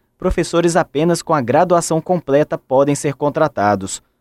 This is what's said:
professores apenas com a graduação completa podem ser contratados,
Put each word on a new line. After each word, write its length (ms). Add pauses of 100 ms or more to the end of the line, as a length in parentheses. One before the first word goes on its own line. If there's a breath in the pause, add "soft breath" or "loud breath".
(160)
professores 600
apenas 440
com 140
a 80
graduação 580
completa 560
podem 380
ser 180
contratados, 920 (180)